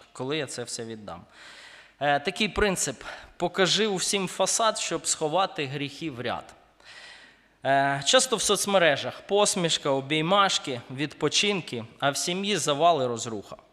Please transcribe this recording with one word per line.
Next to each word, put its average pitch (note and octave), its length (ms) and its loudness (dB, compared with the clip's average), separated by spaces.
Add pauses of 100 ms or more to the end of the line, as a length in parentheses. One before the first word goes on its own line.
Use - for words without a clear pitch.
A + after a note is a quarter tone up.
(120)
коли C#3 260 -6
я C3+ 80 -4
це - 160 -10
все A#2 220 -10
віддам. G#2 380 -12 (800)
Е, C#3+ 200 2
такий G3 280 -2
принцип: F#3 540 0 (340)
покажи F3 500 2
усім F#3+ 420 0
фасад, G#3+ 500 0
щоб - 280 -4
сховати E3 600 0
гріхи C#3+ 440 -8
в B2 100 -12
ряд. G2+ 240 -4 (1200)
Е, C#3 400 2
часто B3 320 4
в F3+ 60 -4
соцмережах E3+ 800 2
посмішка, F#3 720 0
обіймашки, D#3 880 0 (100)
відпочинки, D3 920 -2 (140)
а C#3 120 2
в C#3 60 -6
сім'ї G3 400 -2
завали, C#3+ 500 4
розруха. A2+ 500 -6 (160)